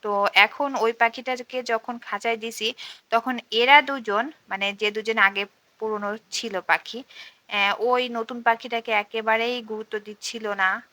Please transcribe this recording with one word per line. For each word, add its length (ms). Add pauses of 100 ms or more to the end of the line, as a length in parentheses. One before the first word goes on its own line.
তো 320
এখন 420
ওই 160
পাখিটাকে 680
যখন 360
খাঁচায় 380
দিছি, 380 (360)
তখন 280 (120)
এরা 320
দুজন, 480 (180)
মানে 240
যে 180
দুজন 280
আগে 260 (340)
পুরনো 380 (140)
ছিল 300
পাখি, 440 (420)
অ্যা, 320
ওই 300
নতুন 340
পাখিটাকে 500
একেবারেই 680
গুরুত্ব 360
দিচ্ছিল 540
না 300 (100)